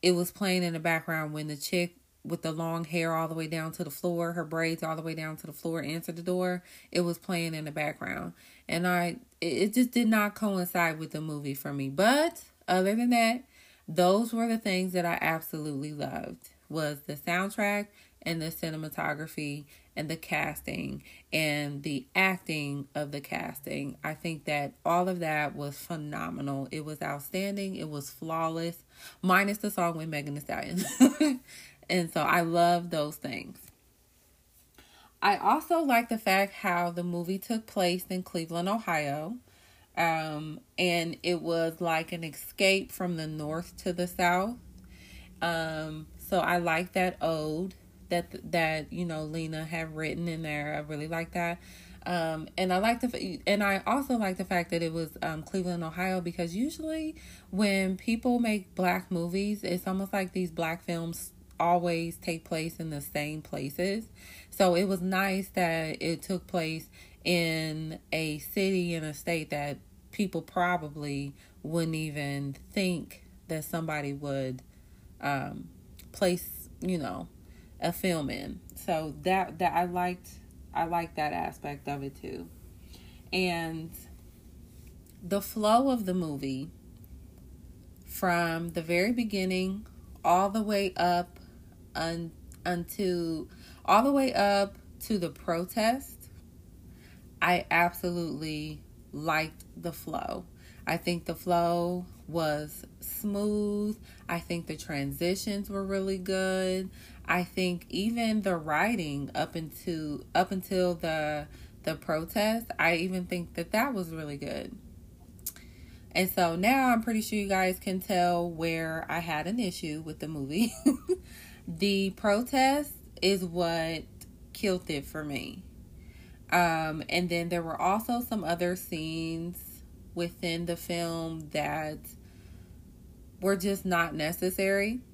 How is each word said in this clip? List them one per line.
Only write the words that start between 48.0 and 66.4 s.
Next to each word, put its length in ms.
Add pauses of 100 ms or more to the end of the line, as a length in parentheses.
that, 440
that, 400
you 120
know, 200
Lena 400
had 320
written 320
in 140
there. 340
I 20 (100)
really 200
like 240
that. 260 (480)
Um, 500
and 160
I 60
like 220
the 80
fa-, 380
and 160
I 240
also 300
like 220
the 60
fact 260
that 100
it 120
was, 300
um, 200
Cleveland, 420
Ohio, 360
because 340
usually 600 (340)
when 460
people 420
make 360
black 360
movies, 540
it's 220
almost 260
like 200
these 180
black 320
films 500 (280)
always 560
take 260
place 380
in 100
the 120
same 400
places. 640 (420)
So 260
it 100
was 180
nice 480
that 500
it 220
took 240